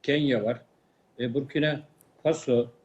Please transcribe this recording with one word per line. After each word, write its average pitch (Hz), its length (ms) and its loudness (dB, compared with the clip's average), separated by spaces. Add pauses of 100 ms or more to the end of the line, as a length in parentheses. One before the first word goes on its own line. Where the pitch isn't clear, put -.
Kenya 139 420 2
var, 120 160 -2 (600)
e, 120 140 -4
Burkina 147 460 -2 (420)
Faso 131 440 2 (180)